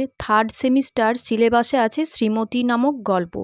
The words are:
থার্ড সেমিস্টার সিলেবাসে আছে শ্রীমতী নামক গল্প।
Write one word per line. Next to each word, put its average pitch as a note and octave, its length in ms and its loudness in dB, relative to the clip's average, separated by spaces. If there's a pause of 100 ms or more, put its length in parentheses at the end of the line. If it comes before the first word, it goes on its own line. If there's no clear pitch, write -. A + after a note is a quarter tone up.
(200)
থার্ড A3 320 2
সেমিস্টার B3+ 640 0
সিলেবাসে A#3 640 2
আছে A3+ 280 0
শ্রীমতী A3 580 -2
নামক A#3+ 380 0
গল্প। F#3 420 -2